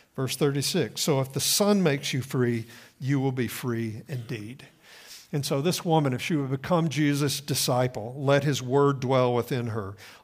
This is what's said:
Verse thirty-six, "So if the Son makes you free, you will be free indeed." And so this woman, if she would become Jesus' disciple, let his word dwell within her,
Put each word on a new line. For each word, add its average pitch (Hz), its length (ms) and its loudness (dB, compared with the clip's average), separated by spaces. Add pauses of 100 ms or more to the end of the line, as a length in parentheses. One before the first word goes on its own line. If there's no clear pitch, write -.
(160)
Verse 131 200 -2
thirty-six, 143 640 0
"So 139 200 2
if 131 100 -6
the 139 80 -4
Son 202 440 4
makes 143 300 0
you 135 80 0
free, 120 440 0 (340)
you 139 200 0
will 135 120 0
be 127 160 -2
free 113 600 -4
indeed." 117 600 -10 (640)
And 143 140 -2
so 143 160 0
this 175 220 0
woman, 156 300 2
if 123 80 -4
she - 140 -2
would 135 160 -2
become 160 360 0
Jesus' 143 540 0
disciple, 127 760 -2
let 139 280 4
his 139 160 0
word 135 400 2
dwell 127 320 2
within 120 340 -2
her, 101 280 -6 (280)